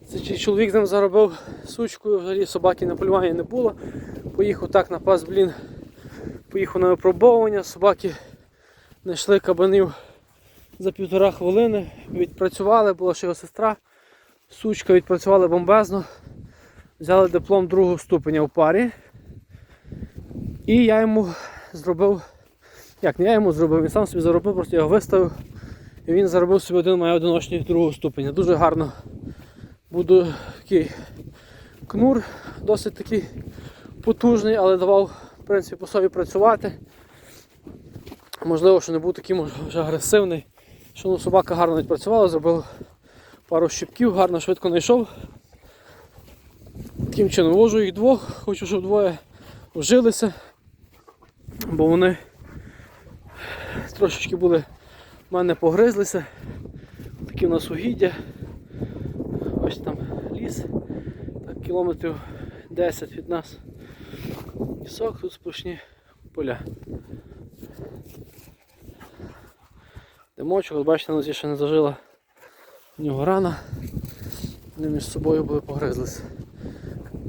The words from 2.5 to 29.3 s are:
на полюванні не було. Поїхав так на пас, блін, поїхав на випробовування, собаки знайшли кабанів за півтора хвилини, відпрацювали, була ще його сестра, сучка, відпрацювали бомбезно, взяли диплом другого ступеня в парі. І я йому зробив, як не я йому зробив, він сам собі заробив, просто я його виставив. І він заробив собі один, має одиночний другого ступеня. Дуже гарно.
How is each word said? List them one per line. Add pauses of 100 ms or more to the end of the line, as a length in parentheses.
на
полюванні
не
було. (600)
Поїхав
так
на
пас,
блін, (960)
поїхав
на
випробовування,
собаки (920)
знайшли
кабанів (840)
за
півтора
хвилини, (200)
відпрацювали,
була
ще
його
сестра, (720)
сучка,
відпрацювали
бомбезно, (960)
взяли
диплом
другого
ступеня
в
парі. (1800)
І
я
йому (440)
зробив, (800)
як
не
я
йому
зробив,
він
сам
собі
заробив,
просто
я
його
виставив. (720)
І
він
заробив
собі
один,
має
одиночний
другого
ступеня.
Дуже
гарно. (960)